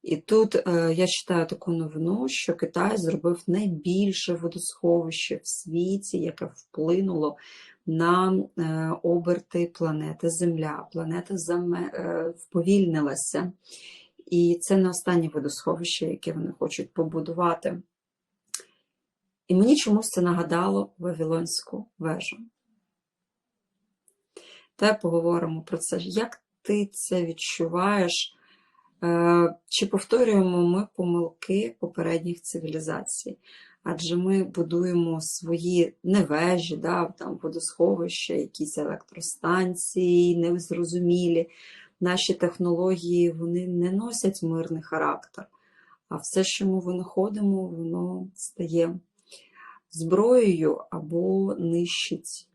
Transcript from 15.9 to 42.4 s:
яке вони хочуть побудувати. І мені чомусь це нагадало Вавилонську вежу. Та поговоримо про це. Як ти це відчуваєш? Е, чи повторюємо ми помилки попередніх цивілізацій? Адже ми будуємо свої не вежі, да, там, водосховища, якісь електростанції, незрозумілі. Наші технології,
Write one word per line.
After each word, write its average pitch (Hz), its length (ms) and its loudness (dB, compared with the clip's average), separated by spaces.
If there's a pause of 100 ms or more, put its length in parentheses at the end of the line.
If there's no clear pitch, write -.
яке - 260 -6
вони 160 260 -6
хочуть - 340 -6
побудувати. 165 920 -2 (1700)
І 180 60 2
мені 233 220 6
чомусь 220 320 2
це - 120 -2
нагадало 175 800 0
Вавилонську 165 880 -6 (120)
вежу. 160 380 -6 (2500)
Та 214 180 4
поговоримо 170 680 0
про 175 160 -8
це. 180 220 -4
Як 196 400 -4 (260)
ти 208 200 2
це 185 380 -4
відчуваєш? 175 1120 -2 (680)
Е, 170 500 4 (140)
чи - 180 0
повторюємо 196 800 4
ми 190 300 2
помилки 180 840 -2
попередніх 170 640 -4
цивілізацій? 160 960 -8 (440)
Адже 165 340 -4
ми 190 280 2
будуємо 170 760 0
свої 170 760 0 (100)
не 185 200 4
вежі, 165 520 0
да, 175 280 -2
там, - 380 -10
водосховища, 170 920 -2
якісь - 440 -6
електростанції, 175 1600 0
незрозумілі. 170 1120 0 (520)
Наші 180 340 0
технології, 175 960 2